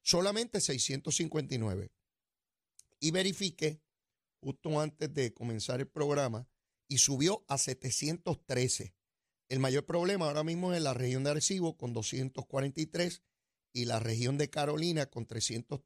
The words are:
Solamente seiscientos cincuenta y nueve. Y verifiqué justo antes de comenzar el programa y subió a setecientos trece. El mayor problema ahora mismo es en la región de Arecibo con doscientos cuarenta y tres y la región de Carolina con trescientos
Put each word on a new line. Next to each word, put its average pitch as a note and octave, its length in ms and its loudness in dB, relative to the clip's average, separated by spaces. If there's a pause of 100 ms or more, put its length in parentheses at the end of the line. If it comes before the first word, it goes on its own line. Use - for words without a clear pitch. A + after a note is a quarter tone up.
Solamente G3+ 580 2
seiscientos C#3 560 0
cincuenta D#3 380 -2
y A#2+ 40 -2
nueve. G2 320 -2 (1080)
Y D#3 100 4
verifiqué F3 720 0 (640)
justo D3+ 360 -4
antes D3+ 360 -4
de B2+ 180 0
comenzar A#2+ 480 -4
el C3+ 80 -4
programa C#3+ 580 0 (420)
y C3 100 0
subió C#3+ 500 4
a C#3 80 0
setecientos C#3 880 -2
trece. B2 500 0 (540)
El C3 120 0
mayor C3+ 260 2
problema F3 400 2
ahora D3+ 180 0
mismo F3 280 0
es F3 40 0
en D#3+ 80 0
la C3+ 80 0
región B2+ 320 0
de D3 60 4
Arecibo E3 480 0
con A#2+ 160 -4
doscientos C3 500 -4
cuarenta C#3 380 -2
y D#3 40 0
tres F3 360 -2 (500)
y A#2+ 140 -2
la A2+ 120 0
región A#2 380 0
de C#3+ 140 2
Carolina D3+ 560 0
con A#2 180 -8
trescientos A2 600 -4